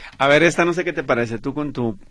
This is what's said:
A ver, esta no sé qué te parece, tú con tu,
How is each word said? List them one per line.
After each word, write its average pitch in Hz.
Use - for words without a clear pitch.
A 139
ver, 151
esta 170
no 170
sé 170
qué 170
te 151
parece, 120
tú 135
con 147
tu, 117